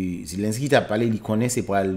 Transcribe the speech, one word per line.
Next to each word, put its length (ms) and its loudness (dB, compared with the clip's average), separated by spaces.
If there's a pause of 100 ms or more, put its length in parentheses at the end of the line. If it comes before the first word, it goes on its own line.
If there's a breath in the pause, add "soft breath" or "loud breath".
(280)
Zelenski 380 -2
ki 60 2
t 60 8
ap 120 2
pale, 200 2
li 120 0
konnen 300 0
se 140 -2
pral 300 2